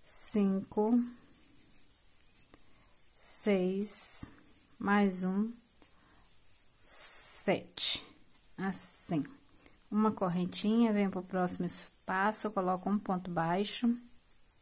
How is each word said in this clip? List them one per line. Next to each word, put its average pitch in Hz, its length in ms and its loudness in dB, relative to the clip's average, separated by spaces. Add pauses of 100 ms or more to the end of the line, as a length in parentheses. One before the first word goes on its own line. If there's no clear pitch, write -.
cinco, 214 1000 -2 (2250)
seis, - 1120 2 (480)
mais 202 440 -2
um, 196 280 -6 (1300)
sete. - 1200 2 (520)
Assim. 180 640 6 (640)
Uma 214 220 -4
correntinha, 202 800 -4
venho 202 180 -4
pro 185 120 -10
próximo 180 420 -6
espaço, 190 840 -2
coloco 185 400 -6
um 208 80 -4
ponto 185 320 -10
baixo. 185 680 -6 (640)